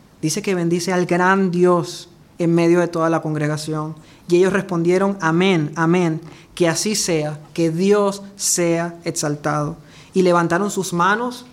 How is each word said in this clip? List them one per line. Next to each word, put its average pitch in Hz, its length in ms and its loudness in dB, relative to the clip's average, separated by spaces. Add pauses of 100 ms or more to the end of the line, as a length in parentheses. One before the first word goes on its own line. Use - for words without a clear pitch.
(200)
Dice 160 220 -4
que 202 120 -2
bendice 175 380 -2
al 180 140 0
gran 180 440 2
Dios 175 600 0 (280)
en 170 160 2
medio 170 260 4
de 170 80 0
toda 165 200 0
la 165 140 0
congregación. 151 720 -4 (340)
Y 170 80 4
ellos 185 160 4
respondieron, 190 680 0
"Amén, 165 560 0
amén, 165 440 0 (340)
que 175 140 2
así 208 280 -2
sea, 151 440 -2 (140)
que 165 160 0
Dios 196 520 2 (140)
sea 170 680 -2
exaltado." 151 720 -4 (360)
Y 185 80 2
levantaron 175 500 2
sus 190 220 -4
manos, 208 600 -2